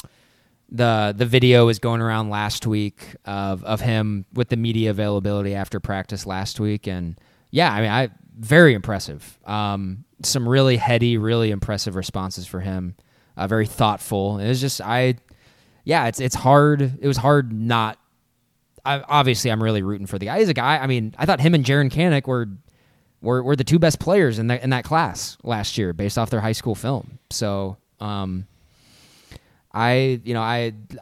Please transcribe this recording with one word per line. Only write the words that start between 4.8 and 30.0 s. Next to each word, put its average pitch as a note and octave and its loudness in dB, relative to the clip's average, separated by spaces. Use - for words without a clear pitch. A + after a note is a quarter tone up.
availability G2+ -2
after G2 -6
practice G2 -6
last F#2+ -8
week, G#2+ -4
and F2+ -6
yeah, D3+ 2
I G#2 -2
mean, A2 0
I, A#2+ 0
very C#3 8
impressive. F#2+ -6
Um, G2+ -4
some B2 -2
really C3 4
heady, A#2 2
really A2 0
impressive G2+ -6
responses F#2 -8
for F#2 -10
him. F#2 -6
Uh, G2 -4
very G#2+ 0
thoughtful. G#2 -2
It G2+ -4
was B2+ 0
just, C3 -4
I, B2 0
yeah, C#3+ 0
it's, A#2 -4
it's B2+ -4
hard. C#3+ 6
It C3+ -2
was C3+ 0
hard C3 2
not. A2 -2
I, C#3 -2
obviously, C3 2
I'm A2 0
really A2 2
rooting G2 -4
for G2+ -6
the G2 -6
guy. D3+ 0
He's A3 4
a E3 0
guy. C3+ 0
I C3+ -4
mean, A#2 -2
I D#3+ -2
thought D#3+ 2
him E3 6
and C#3+ 4
Jaren C#3 2
Kanak D3+ 2
were, A#2+ -2
were, B2 0
were C#3 0
the C3 -2
two E3 4
best D#3+ 4
players D#3 2
in A2+ -2
that, B2 0
in C3 -2
that B2+ -2
class D#3+ -2
last A2 -4
year, G2 0
based G2+ -4
off A2+ -2
their A2+ -2
high A2 -2
school A2 -4
film. - -6
So, G2 -4
um, G2 -8
I, B2 0